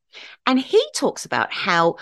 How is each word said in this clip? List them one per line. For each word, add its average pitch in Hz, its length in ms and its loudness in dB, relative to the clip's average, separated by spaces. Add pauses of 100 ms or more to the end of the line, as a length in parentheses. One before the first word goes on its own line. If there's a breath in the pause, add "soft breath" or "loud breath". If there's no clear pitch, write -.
(460 loud breath)
And 262 140 2
he 427 240 2 (100)
talks - 300 -4
about - 260 -2
how 170 520 0